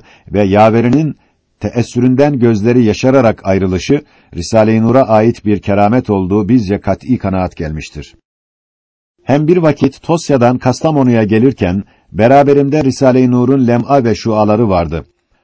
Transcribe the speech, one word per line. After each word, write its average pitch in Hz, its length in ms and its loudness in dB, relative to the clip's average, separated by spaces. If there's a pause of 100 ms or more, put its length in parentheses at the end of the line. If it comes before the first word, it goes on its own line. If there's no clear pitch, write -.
(320)
ve 101 120 0
yaverinin 113 720 2 (440)
teessüründen 127 800 -2
gözleri 117 440 2
yaşararak 117 600 0
ayrılışı, 95 580 -2 (340)
Risale-i 110 460 0
Nur'a 117 200 2
ait 110 440 0
bir 104 140 0
keramet 104 500 0
olduğu 98 400 -2
bizce 104 320 0
kat'î 104 360 -4
kanaat 92 380 -4
gelmiştir. 78 600 -12 (1080)
Hem 147 240 0
bir 175 100 2
vakit 147 440 -2
Tosya'dan 127 560 0
Kastamonu'ya 127 640 0
gelirken, 101 600 0 (280)
beraberimde 139 720 2
Risale-i 127 480 0
Nur'un 123 360 0
lem'a 120 360 0
ve 113 120 0
şuaları 107 540 0
vardı. 82 360 -4 (380)